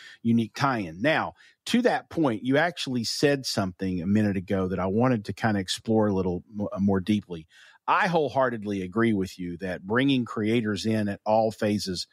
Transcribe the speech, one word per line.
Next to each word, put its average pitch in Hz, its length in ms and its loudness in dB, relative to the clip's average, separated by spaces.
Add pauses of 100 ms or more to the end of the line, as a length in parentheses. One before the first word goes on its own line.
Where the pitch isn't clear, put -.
(220)
unique 117 320 2
tie-in. 104 480 -2
Now, 120 320 0 (320)
to 240 160 0
that 202 300 0
point, 127 320 0
you 131 140 2
actually 143 460 -2
said 143 440 2
something 92 560 -2
a - 20 -4
minute 101 320 2
ago 95 300 0
that 92 100 -2
I 90 80 -2
wanted 113 400 2
to - 80 -6
kinda 107 260 0
explore 107 460 0
a 104 80 2
little 90 300 -2 (100)
mo-, 104 160 -6 (100)
more 98 200 4
deeply. 90 480 -2 (400)
I 175 180 2
wholeheartedly 123 800 0
agree 110 300 2
with 95 260 -4
you 87 180 -8
that 90 240 -6
bringing 123 440 2
creators 107 600 -2
in 110 220 0
at 101 180 -6
all 110 240 2
phases 104 640 -2